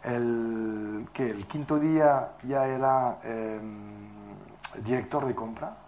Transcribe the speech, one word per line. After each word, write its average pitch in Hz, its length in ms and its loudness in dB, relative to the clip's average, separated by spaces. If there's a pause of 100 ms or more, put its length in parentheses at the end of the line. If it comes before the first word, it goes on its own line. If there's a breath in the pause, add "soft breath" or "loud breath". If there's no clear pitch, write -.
El, 113 1080 -2
que 127 160 0
el 101 160 -6
quinto 147 340 0
día 151 520 6 (120)
ya 135 220 2
era, 131 580 2
em, 110 720 -6 (880)
director 127 420 0
de 123 100 0
compra 113 420 -8 (100)